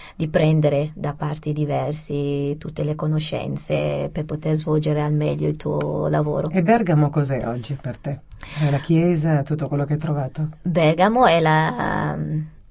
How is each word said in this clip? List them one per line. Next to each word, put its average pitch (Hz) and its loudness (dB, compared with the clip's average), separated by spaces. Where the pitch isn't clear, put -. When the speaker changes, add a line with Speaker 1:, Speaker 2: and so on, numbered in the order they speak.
Speaker 1:
di 160 -2
prendere 156 2
da 147 -6
parti 151 -4
diversi 143 -2
tutte - -8
le 151 -2
conoscenze 147 -2
per 151 -4
poter 156 -2
svolgere 156 0
al 151 0
meglio 151 0
il 151 0
tuo 151 -2
lavoro. 151 0
Speaker 2:
E 185 2
Bergamo 170 4
cos'è 135 -2
oggi 123 -6
per 123 -8
te? 143 -8
È 151 2
la 139 2
chiesa, 160 4
tutto 147 -4
quello 143 -2
che 143 -2
hai 147 0
trovato? 151 -4
Speaker 1:
Bergamo 180 4
è 165 6
la, 156 2
mm, 151 -4